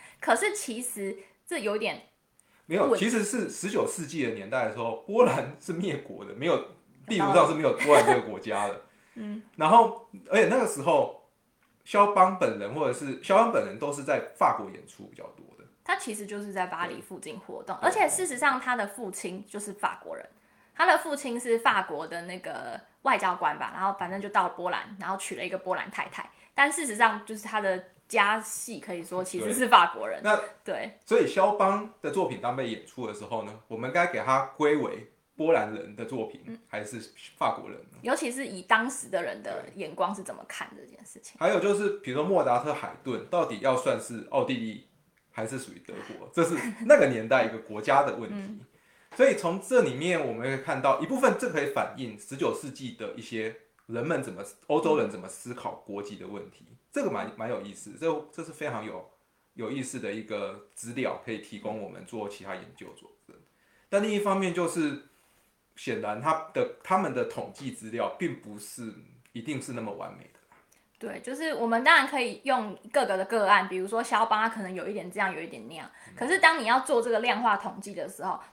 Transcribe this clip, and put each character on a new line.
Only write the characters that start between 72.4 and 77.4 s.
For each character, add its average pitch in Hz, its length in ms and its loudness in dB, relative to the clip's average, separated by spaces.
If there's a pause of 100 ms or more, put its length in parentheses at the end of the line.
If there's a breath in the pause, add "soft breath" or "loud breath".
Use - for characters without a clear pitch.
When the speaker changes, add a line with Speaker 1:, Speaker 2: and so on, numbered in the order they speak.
Speaker 1:
用 233 320 0 (160)
各 - 140 4
个 196 100 0
的 190 80 0
个 208 240 0
案， 196 220 6
比 185 80 -6
如 185 100 -4
说 226 140 -2
肖 226 240 2
邦 214 160 2
他 226 80 2
可 220 140 -8
能 185 100 -6
有 180 140 -6
一 202 40 -6
点 180 200 -8
这 202 80 -8
样， 190 120 2
有 156 80 -8
一 165 60 -8
点 127 220 -14
那 160 80 -16
样。 151 120 -14 (200 loud breath)
Speaker 2:
嗯。 - 80 -20
Speaker 1:
可 - 120 -4
是 370 120 2
当 320 200 6
你 233 60 -2
要 240 140 6
做 262 200 2
这 226 120 0
个 220 80 4
量 233 240 0